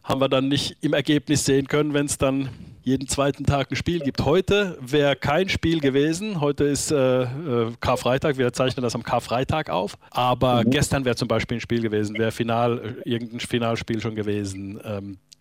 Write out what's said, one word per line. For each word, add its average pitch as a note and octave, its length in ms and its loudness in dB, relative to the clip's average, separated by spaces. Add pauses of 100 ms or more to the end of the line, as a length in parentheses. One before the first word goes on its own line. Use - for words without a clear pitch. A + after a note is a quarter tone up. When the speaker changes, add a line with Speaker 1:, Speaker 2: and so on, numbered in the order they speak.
Speaker 1:
haben - 180 -2
wir C3+ 80 2
dann C3+ 180 2
nicht C#3 340 -2
im D3+ 120 0
Ergebnis D3 520 2
sehen C3+ 220 2
können, D3 260 0
wenn's C#3+ 240 0
dann C3+ 320 0 (340)
jeden C3 240 0
zweiten C#3 380 0
Tag C#3 260 0
ein B2 40 -4
Spiel E3+ 240 -2
gibt. C3 260 -2
Heute F#3 540 2
wäre C#3+ 360 2
kein E3+ 340 0
Spiel E3 300 0
gewesen. D#3+ 600 2
Heute C#3+ 240 0
ist, C#3+ 260 0
äh, C3 320 4
äh, A#2+ 40 -4 (520)
Karfreitag. C3 580 0
Wir B2 160 2
zeichnen C3 300 0
das A#2 100 -2
am A#2 100 -6
Karfreitag B2+ 640 -2
auf. - 280 -4 (140)
Aber B2 520 2
Speaker 2:
Mhm. A#2 80 2
Speaker 1:
gestern C#3 340 2
wäre A#2+ 100 2
zum B2 120 -2
Beispiel A2+ 300 0
ein A2+ 40 -6
Spiel A#2 200 -2
gewesen, G#2+ 360 0
wäre A2+ 140 2
Final, A#2 760 0
irgendein A#2 340 -4
Finalspiel A#2 640 -2
schon A2 140 -4
gewesen. G2+ 680 -4
Ähm, G2+ 340 -8 (240)